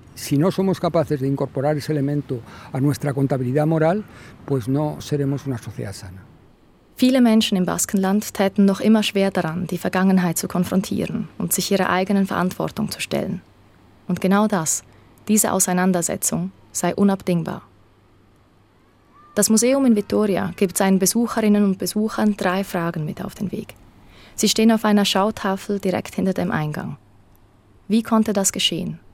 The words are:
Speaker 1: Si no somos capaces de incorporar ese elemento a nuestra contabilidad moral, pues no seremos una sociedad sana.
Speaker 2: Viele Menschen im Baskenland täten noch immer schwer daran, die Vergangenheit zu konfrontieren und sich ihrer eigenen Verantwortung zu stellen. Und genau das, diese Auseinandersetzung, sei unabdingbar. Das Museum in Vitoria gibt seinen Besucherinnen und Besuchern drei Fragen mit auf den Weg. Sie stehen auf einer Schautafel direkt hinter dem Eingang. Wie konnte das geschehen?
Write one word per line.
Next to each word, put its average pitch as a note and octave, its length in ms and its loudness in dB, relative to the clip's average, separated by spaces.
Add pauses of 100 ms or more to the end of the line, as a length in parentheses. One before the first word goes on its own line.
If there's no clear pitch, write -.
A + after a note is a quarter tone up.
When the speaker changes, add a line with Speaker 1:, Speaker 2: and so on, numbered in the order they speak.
(160)
Speaker 1:
Si - 200 -4
no E3 140 4
somos F#3+ 300 -2
capaces D3+ 400 0
de C3+ 80 -2
incorporar C#3 480 -2
ese D3 160 -4
elemento C#3+ 480 -2 (320)
a C3+ 80 -2
nuestra C#3 320 0
contabilidad C3 540 0
moral, D#3+ 360 2 (420)
pues C3 220 -2
no D3+ 340 -2
seremos C#3+ 460 -2
una C3 120 -4
sociedad A2 340 -10
sana. F#2+ 300 -14 (760)
Speaker 2:
Viele B3+ 240 4
Menschen A3+ 360 4
im F3+ 100 2
Baskenland F#3+ 680 -2
täten G3 300 2
noch G3 160 4
immer G#3+ 220 4
schwer G3 280 0
daran, F3 380 -2
die F3+ 100 -4
Vergangenheit F#3 580 2
zu F#3+ 120 -4
konfrontieren - 800 -2 (100)
und F3 140 -4
sich - 180 -2
ihrer G3 180 2
eigenen F#3+ 380 0
Verantwortung F3+ 640 -4
zu - 100 -10
stellen. - 400 -4 (680)
Und F3 120 -2
genau G3+ 280 2
das, F3 340 -2 (460)
diese G#3+ 240 2
Auseinandersetzung, F3+ 1000 0 (220)
sei - 220 -2
unabdingbar. F#3+ 680 0 (1700)
Das G#3 140 2
Museum B3 360 2
in A#3 100 6
Vitoria G3+ 600 0
gibt - 200 0
seinen F#3+ 220 4
Besucherinnen G#3 680 2
und F#3+ 140 0
Besuchern G#3+ 580 -2
drei F#3+ 280 -2
Fragen E3+ 400 -4
mit - 200 -8
auf - 100 -10
den F#3+ 180 -8
Weg. - 220 -8 (600)
Sie A3 120 2
stehen A3 240 4
auf A3 120 2
einer G#3 200 4
Schautafel G3 720 0
direkt - 380 -4
hinter F#3 160 0
dem F3+ 180 -2
Eingang. D3+ 460 -4 (880)
Wie A3 160 2
konnte A3 300 2
das G3 200 0
geschehen? E3 460 -4 (160)